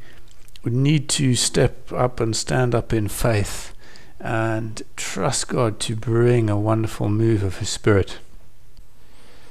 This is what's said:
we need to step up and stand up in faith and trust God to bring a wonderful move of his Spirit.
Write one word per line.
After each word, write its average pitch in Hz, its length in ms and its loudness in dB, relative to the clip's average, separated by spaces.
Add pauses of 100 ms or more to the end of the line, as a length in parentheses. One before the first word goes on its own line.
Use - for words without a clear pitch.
(640)
we 120 80 -2
need 139 380 4
to 131 260 2
step - 560 2
up - 300 0
and 113 160 0
stand 127 380 2
up 113 180 0
in 107 160 2
faith - 640 0 (480)
and 113 640 -2 (120)
trust - 540 -2
God 113 320 0
to 117 160 -2
bring 117 540 4
a 104 80 2
wonderful 110 500 0
move 110 340 4
of 95 180 -2
his 101 100 -2
Spirit. - 480 4 (1300)